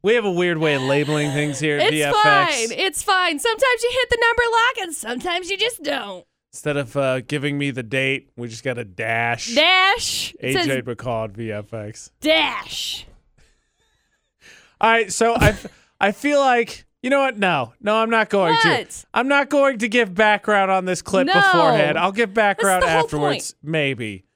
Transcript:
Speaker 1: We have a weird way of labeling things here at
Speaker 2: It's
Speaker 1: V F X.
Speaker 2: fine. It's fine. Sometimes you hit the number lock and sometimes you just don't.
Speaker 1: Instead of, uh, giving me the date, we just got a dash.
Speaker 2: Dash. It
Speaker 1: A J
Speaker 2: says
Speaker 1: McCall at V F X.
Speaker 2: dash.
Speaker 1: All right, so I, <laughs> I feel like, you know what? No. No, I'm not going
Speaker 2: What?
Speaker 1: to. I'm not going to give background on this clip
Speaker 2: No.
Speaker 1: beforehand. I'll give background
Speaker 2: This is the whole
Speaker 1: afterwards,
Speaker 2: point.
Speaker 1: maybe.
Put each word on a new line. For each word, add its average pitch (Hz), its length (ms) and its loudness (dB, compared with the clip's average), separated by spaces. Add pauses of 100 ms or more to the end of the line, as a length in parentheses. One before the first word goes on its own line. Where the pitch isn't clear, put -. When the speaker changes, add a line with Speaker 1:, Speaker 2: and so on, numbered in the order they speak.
Speaker 1:
We 208 120 4
have 233 100 2
a 202 60 0
weird 175 260 0
way 156 180 0
of 135 80 -2
labeling 147 500 0
things 143 280 -4
here 147 160 0
at 208 60 0
Speaker 2:
It's 427 80 2
Speaker 1:
V 453 140 0
F 143 100 0
X. 427 100 2 (440)
Speaker 2:
fine. - 100 -8
It's 381 240 -4
fine. 359 360 0
Sometimes 466 440 0
you 480 100 0
hit 494 180 -2
the 466 80 0
number 466 320 2
lock 466 360 0
and 320 80 -12
sometimes 330 560 -6
you 392 80 -6
just 453 240 -4
don't. 277 420 -6 (300)
Speaker 1:
Instead 143 240 -4
of, 135 180 -6
uh, 131 240 0
giving 143 380 -4
me 143 120 -2
the 127 120 -8
date, 135 520 -4
we 120 140 -10
just 113 160 -14
got 123 140 -4
a 120 60 -10
dash. 113 680 -4
Speaker 2:
Dash. 370 880 0
It 131 160 -2
Speaker 1:
A - 80 0
J 151 40 -2
Speaker 2:
says 131 160 -2
Speaker 1:
McCall 117 420 -6
at 101 60 -12
V 110 200 -10
F 104 220 -10
X. 107 360 -12 (100)
Speaker 2:
dash. - 880 -4 (1700)
Speaker 1:
All 226 100 4
right, 226 220 2
so 233 240 2
I, 208 180 4 (240)
<laughs> - 220 -14
I 202 120 2
feel 285 280 0
like, 240 460 0 (160)
you 254 80 -2
know 277 100 4
what? 262 180 -2
No. 156 440 0
No, 214 140 0
I'm 226 120 0
not 226 220 2
going 202 240 2
Speaker 2:
What? 392 340 0
Speaker 1:
to. - 240 -18
I'm 254 160 0
not 285 220 2
going 269 300 2
to 233 80 -2
give 214 260 0
background 208 560 2
on 190 160 0
this 185 160 -2
clip 226 240 2
Speaker 2:
No. 359 80 2
Speaker 1:
beforehand. 160 640 4
I'll 180 140 2
give 202 200 0
background 196 520 2
Speaker 2:
This - 40 2
is 165 40 2
the 160 40 2
whole 160 80 4
Speaker 1:
afterwards, 147 480 -2
Speaker 2:
point. - 180 -12
Speaker 1:
maybe. 123 540 -4 (120)